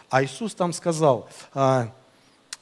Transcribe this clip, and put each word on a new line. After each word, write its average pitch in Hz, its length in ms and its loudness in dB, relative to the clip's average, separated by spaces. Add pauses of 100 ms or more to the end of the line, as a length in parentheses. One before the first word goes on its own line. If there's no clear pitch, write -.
(100)
А 135 140 2
Иисус 202 300 -8
там 175 180 -2
сказал, 156 560 0 (260)
а, 131 380 2 (680)